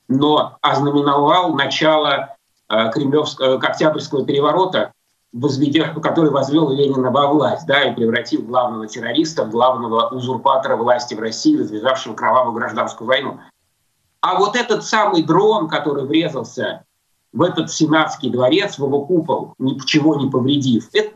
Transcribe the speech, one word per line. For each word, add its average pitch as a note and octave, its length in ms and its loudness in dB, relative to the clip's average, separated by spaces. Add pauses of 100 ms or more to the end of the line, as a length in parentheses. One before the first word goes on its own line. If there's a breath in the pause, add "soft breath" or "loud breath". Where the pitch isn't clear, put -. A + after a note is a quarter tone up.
но C#3+ 540 0
ознаменовал C#3+ 920 2
начало, C#3+ 840 0 (320)
э, A2 240 2
кремлевск-, D3 480 0
э, C3 160 2
Октябрьского C#3+ 680 -2
переворота, C#3+ 680 0 (400)
возведя-, C#3+ 680 0
который D3+ 300 2
возвел C#3 400 0
Ленина C3 400 0
во C#3+ 220 2
власть, C#3 340 0
да, C#3+ 160 2
и B2+ 100 0
превратил A#2 500 -2
главного A#2 440 -2
террориста B2 580 -2
в G#2+ 60 -8
главного A#2 600 0
узурпатора C3 680 -2
власти A#2+ 380 0
в G#2+ 60 -8
России, C3 380 0
развязавшего A2+ 560 -2
кровавую A#2+ 400 0
гражданскую A#2 540 -6
войну. C3+ 320 -2 (800 loud breath)
А F#3 180 0
вот G3 160 2
этот A3 300 0
самый G3+ 400 2
дрон, E3 420 4
который D3 380 -2
врезался C3+ 800 -4 (480)
в A#2+ 100 0
этот F3 280 -2
сенатский D3+ 600 0
дворец, C3 480 0
в C#3 60 -4
его C#3 200 -2
купол, D#3+ 540 -2
ничего D3 560 0
не C3 160 -2
повредив, B2+ 640 0
это, G#3+ 220 0